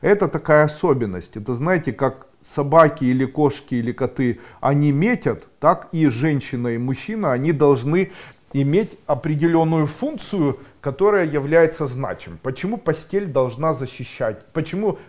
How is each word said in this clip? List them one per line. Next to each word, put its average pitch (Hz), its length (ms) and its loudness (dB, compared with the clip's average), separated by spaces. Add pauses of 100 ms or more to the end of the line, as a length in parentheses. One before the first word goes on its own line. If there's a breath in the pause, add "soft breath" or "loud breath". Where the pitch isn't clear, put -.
Это 190 280 2
такая 151 360 4
особенность. 120 720 -2
Это, 113 180 -6
знаете, 151 380 -2
как - 360 -4 (140)
собаки 151 640 2
или 127 200 2
кошки 139 500 -2
или 120 160 -2
коты, 123 480 -2 (220 loud breath)
они 143 320 2
метят, 151 560 0 (100)
так 185 320 2
и 160 160 2
женщина 127 640 -2
и 117 100 -4
мужчина, 139 540 -4
они 135 200 0
должны 147 600 2 (400 loud breath)
иметь 143 540 0
определенную 160 800 2
функцию, 190 720 -2 (240 loud breath)
которая 190 420 2
является 156 600 2
значимой. 113 560 -8
Почему 180 340 -4
постель 190 520 -4
должна 131 440 0
защищать? 120 800 -6
Почему 180 460 -4 (100)